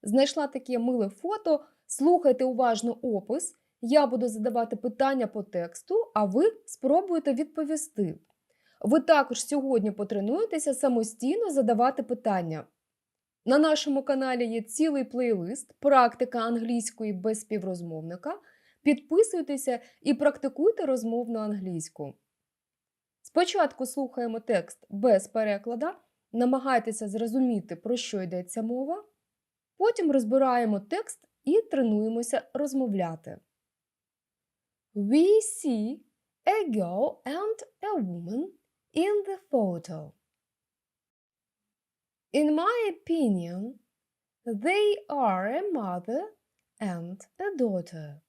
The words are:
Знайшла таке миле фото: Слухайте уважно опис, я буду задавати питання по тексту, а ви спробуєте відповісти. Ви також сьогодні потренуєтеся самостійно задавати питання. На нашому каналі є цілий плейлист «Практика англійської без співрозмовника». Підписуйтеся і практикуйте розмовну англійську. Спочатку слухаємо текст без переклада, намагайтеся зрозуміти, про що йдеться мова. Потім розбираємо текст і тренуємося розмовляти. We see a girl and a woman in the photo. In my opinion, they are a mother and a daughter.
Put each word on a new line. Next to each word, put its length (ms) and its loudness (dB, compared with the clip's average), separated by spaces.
Знайшла 440 2
таке 320 -6
миле 300 0
фото: 500 -2
Слухайте 580 4
уважно 560 0
опис, 540 -4
я 260 4
буду 200 0
задавати 480 -2
питання 520 -2
по 160 -8
тексту, 520 -6
а 120 2
ви 180 2
спробуєте 680 0
відповісти. 840 -4
Ви 180 4
також 460 2
сьогодні 460 0
потренуєтеся 840 -2
самостійно 760 0
задавати 540 2
питання. 640 -4
На 120 4
нашому 460 2
каналі 420 0
є 160 -4
цілий 420 0
плейлист 760 -2
«Практика 600 4
англійської 720 -2
без 280 -4
співрозмовника». 1000 -8
Підписуйтеся 960 2
і 120 2
практикуйте 720 0
розмовну 540 -2
англійську. 720 -6
Спочатку 640 0
слухаємо 540 -6
текст 500 -4
без 380 4
переклада, 720 -4
намагайтеся 760 0
зрозуміти, 680 -2
про 220 -2
що 240 -4
йдеться 400 -6
мова. 420 -4
Потім 340 2
розбираємо 680 2
текст 400 -6
і 180 4
тренуємося 800 0
розмовляти. 840 -2
We 320 4
see 580 -4
a 300 2
girl 400 -2
and 320 -4
a 200 -4
woman 600 -6
in 320 0
the 120 -8
photo. 640 -2
In 220 4
my 340 0
opinion, 880 -2
they 520 0
are 380 0
a 140 -2
mother 520 -4
and 420 -8
a 180 -4
daughter. 720 -4